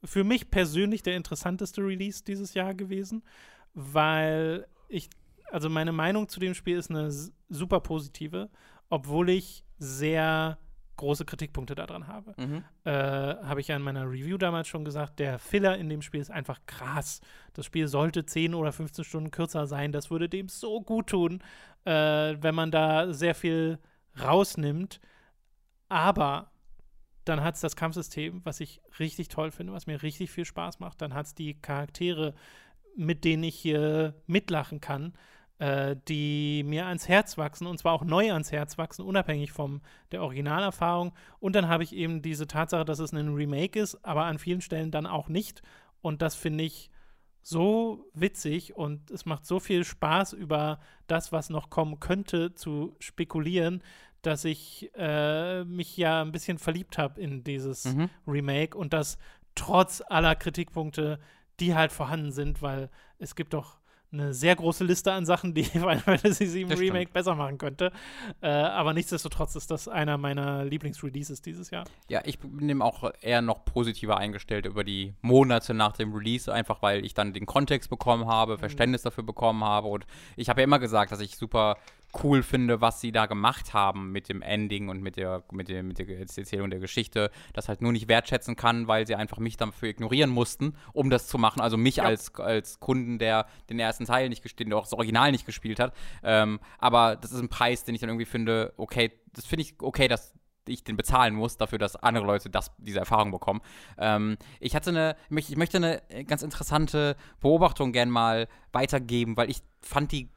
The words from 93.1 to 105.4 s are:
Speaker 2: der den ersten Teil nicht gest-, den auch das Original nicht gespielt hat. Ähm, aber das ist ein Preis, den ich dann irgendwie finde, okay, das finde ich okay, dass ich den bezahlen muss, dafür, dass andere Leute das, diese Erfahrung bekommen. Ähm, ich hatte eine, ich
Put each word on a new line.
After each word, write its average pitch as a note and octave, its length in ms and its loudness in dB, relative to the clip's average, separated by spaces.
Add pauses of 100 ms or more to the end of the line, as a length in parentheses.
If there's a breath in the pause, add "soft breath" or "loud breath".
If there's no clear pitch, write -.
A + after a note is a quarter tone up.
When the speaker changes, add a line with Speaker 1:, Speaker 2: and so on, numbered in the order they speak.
Speaker 2:
der A2 280 4 (220 loud breath)
den A#2 120 -6
ersten A2+ 260 -2
Teil B2+ 240 2
nicht A#2 120 -8
gest-, - 180 -16
den A2 120 -2
auch G#2 120 2
das - 100 -6
Original A#2 360 6
nicht C3 140 2
gespielt A2 340 -6
hat. B2 140 2 (300 loud breath)
Ähm, G#2+ 360 6 (200 loud breath)
aber A#2 380 6
das A2+ 160 -10
ist B2+ 80 -4
ein A#2+ 100 -4
Preis, A#2+ 340 2
den A#2+ 100 -4
ich A2+ 60 -4
dann A#2 80 -4
irgendwie A#2 160 -2
finde, A2+ 540 0
okay, A2+ 340 0 (220)
das A#2+ 100 -12
finde D#3+ 200 -2
ich - 180 -18
okay, C3+ 260 2
dass A#2 240 0 (360)
ich B2 160 -8
den A2 120 -6
bezahlen A#2+ 380 6
muss, A2 240 -2
dafür, A2 200 0
dass G#2 180 0
andere A#2 280 4
Leute G2+ 240 2
das, G2 300 -2
diese G2+ 220 -4
Erfahrung G#2 300 4
bekommen. G2 300 0 (380 loud breath)
Ähm, G#2+ 400 2 (220 loud breath)
ich B2+ 140 -4
hatte D3+ 160 0
eine, D#3+ 260 2 (120 loud breath)
ich D3+ 280 -2